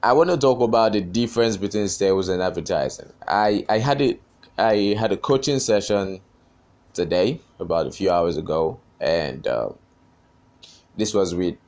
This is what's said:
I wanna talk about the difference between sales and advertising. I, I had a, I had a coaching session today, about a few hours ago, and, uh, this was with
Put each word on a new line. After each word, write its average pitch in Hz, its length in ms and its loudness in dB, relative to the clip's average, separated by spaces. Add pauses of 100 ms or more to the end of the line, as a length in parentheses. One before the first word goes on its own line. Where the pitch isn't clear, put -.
I 117 120 4
wanna 170 220 4
talk 131 260 2
about 113 320 4
the 104 80 2
difference 117 540 0
between 101 340 -2
sales 95 380 2
and 92 140 0
advertising. 87 720 -4 (140)
I, 104 420 2
I 110 80 2
had 139 240 0
a, - 180 0 (380)
I 104 400 2
had 113 140 0
a 95 60 0
coaching 135 420 0
session 98 640 -2 (720)
today, 90 460 0 (200)
about 85 260 -2
a 65 60 -6
few 95 180 -2
hours 85 260 2
ago, 80 440 -2 (200)
and, 76 460 -2
uh, 58 240 -2 (1300)
this 107 180 -4
was 92 220 0
with 87 220 -2 (100)